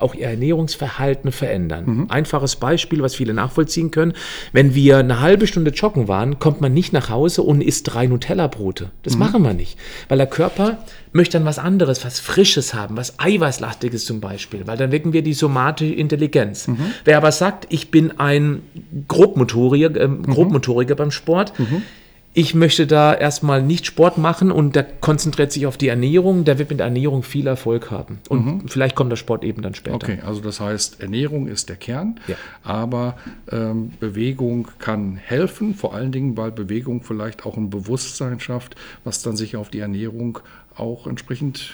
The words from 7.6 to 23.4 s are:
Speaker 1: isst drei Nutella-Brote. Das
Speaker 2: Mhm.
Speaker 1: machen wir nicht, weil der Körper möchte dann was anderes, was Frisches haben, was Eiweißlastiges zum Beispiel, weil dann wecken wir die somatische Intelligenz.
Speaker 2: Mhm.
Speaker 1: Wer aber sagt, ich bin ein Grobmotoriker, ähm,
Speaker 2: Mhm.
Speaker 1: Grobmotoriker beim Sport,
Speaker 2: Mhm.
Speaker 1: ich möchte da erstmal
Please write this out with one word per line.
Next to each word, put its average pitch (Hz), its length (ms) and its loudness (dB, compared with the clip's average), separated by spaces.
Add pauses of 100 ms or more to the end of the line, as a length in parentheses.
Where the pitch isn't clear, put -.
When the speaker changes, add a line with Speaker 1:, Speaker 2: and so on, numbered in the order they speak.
Speaker 1:
isst - 320 -2
drei 120 120 2
Nutella-Brote. 123 840 -2 (120)
Das 131 120 -2
Speaker 2:
Mhm. 117 60 0
Speaker 1:
machen 214 220 4
wir 110 120 4
nicht, - 240 -4 (300)
weil 135 100 2
der 135 80 4
Körper 190 580 0 (280)
möchte 170 260 4
dann 160 80 2
was 151 120 -2
anderes, 165 460 2
was 123 160 -8
Frisches - 520 2
haben, 107 240 -6
was 123 220 -8
Eiweißlastiges 123 840 -2
zum 110 160 -6
Beispiel, 98 460 -10
weil 113 100 -6
dann 131 160 0
wecken 156 200 0
wir 160 100 4
die 151 100 0
somatische 147 600 0
Intelligenz. 147 760 0
Speaker 2:
Mhm. 123 80 0 (280)
Speaker 1:
Wer 151 120 8
aber 151 160 6
sagt, 202 380 0
ich 160 200 -4
bin 160 300 6
ein 143 420 2 (460)
Grobmotoriker, 143 920 4
ähm, 139 180 2
Speaker 2:
Mhm. - 40 -8
Speaker 1:
Grobmotoriker 135 720 2
beim 147 160 -2
Sport, 185 480 -2
Speaker 2:
Mhm. 139 240 -2 (500)
Speaker 1:
ich 160 220 0
möchte 160 320 4
da 151 260 6
erstmal 143 480 0